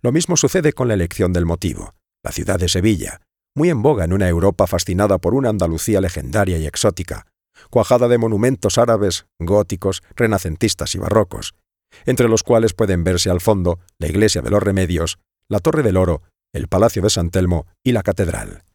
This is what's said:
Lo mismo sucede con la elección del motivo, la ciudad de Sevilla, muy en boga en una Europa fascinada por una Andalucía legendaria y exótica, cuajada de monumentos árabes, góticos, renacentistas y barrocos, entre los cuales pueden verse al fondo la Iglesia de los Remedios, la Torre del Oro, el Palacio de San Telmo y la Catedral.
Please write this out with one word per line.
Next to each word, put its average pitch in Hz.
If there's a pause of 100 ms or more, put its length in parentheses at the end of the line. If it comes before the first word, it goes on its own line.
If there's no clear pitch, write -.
Lo 120
mismo 165
sucede 156
con 156
la 107
elección 92
del 87
motivo, - (280)
la -
ciudad -
de 87
Sevilla, 95 (340)
muy 165
en 117
boga 120
en 85
una 95
Europa 87
fascinada 92
por 90
una 135
Andalucía 92
legendaria 87
y 78
exótica, - (440)
cuajada 120
de 120
monumentos 113
árabes, 113 (120)
góticos, 95 (120)
renacentistas 98
y 92
barrocos, - (500)
entre 123
los 113
cuales 113
pueden 92
verse 90
al 90
fondo 87 (180)
la 78
Iglesia 98
de 60
los 101
Remedios, 90 (300)
la 104
Torre 156
del 98
Oro, 87 (300)
el 76
Palacio 98
de 87
San 85
Telmo 90 (160)
y 127
la 107
Catedral. 90 (100)